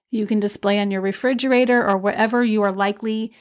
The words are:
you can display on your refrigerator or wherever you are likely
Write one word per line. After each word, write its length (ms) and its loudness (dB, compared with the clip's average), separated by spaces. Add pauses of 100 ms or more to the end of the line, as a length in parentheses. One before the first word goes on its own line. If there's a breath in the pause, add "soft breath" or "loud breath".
you 160 -2
can 140 0
display 400 0
on 100 0
your 120 -2
refrigerator 840 2
or 80 2
wherever 480 0
you 200 0
are 80 2
likely 680 -4